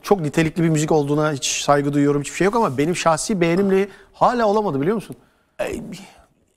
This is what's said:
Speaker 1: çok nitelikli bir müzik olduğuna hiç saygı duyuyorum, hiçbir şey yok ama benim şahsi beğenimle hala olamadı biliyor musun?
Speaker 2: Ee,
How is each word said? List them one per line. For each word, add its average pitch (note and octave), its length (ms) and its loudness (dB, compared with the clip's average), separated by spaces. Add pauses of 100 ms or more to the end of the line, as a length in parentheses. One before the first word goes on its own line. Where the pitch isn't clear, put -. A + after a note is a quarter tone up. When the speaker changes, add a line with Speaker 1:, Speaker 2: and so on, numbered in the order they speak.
Speaker 1:
çok G3+ 180 2
nitelikli D#3 420 -2
bir E3 60 2
müzik D#3 240 0
olduğuna D3+ 400 0
hiç - 300 -6
saygı C#3+ 300 2
duyuyorum, C#3+ 300 2
hiçbir - 140 -10
şey E3+ 80 0
yok G#3 120 2
ama E3+ 220 0
benim D#3+ 180 0
şahsi E3+ 440 0
beğenimle F#3+ 480 2 (240)
hala A#3 340 0
olamadı G3+ 340 0
biliyor F#3+ 160 0
musun? E3 200 -10 (440)
Speaker 2:
Ee, C3 40 -4 (920)